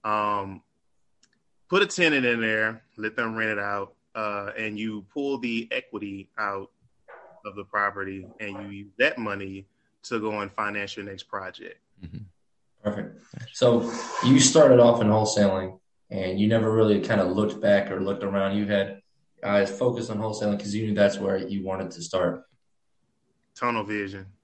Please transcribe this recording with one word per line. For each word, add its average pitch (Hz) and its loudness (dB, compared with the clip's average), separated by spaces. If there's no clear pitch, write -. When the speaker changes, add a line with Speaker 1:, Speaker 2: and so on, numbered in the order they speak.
Speaker 1:
um, 104 -2
put 196 2
a 190 2
tenant 151 2
in 120 2
there, 110 -2
let 110 -6
them 113 -2
rent 110 -2
it 104 -2
out, 101 -6
uh, 104 -6
and 107 -8
you 107 -8
pull 139 -4
the 117 -6
equity 101 -10
out 101 -6
of 101 -14
the 101 -12
property, 98 -4
and 104 -8
you 101 -12
use 101 -14
that 131 2
money 98 -8
to 117 -4
go 107 -4
and 101 -8
finance 104 -6
your 101 -12
next 98 -14
project. 92 -12
Speaker 2:
Mm-hmm. 90 -14
Speaker 3:
Perfect. - -6
So 120 4
you 131 8
started 135 8
off 117 8
in 107 4
wholesaling, 101 2
and 95 -4
you 107 4
never 110 2
really 107 6
kinda 101 2
looked 98 0
back 101 4
or 98 -4
looked 98 -4
around. 98 0
You 104 0
had 98 -2
eyes 101 2
focused 117 -2
on 104 -6
wholesaling 104 -2
'cause 101 -6
you 110 -2
knew 104 -2
that's 101 4
where 98 -2
you 95 -6
wanted 95 -6
to 85 -14
start. - -2
Speaker 1:
Tunnel 117 -2
vision. 98 -8